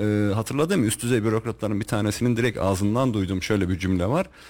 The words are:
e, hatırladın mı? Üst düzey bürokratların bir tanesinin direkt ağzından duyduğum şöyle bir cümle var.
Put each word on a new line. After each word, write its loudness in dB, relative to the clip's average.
e, 2
hatırladın -2
mı? 2
Üst -2
düzey 0
bürokratların -2
bir -4
tanesinin 0
direkt 0
ağzından 2
duyduğum -2
şöyle 0
bir 0
cümle 0
var. 0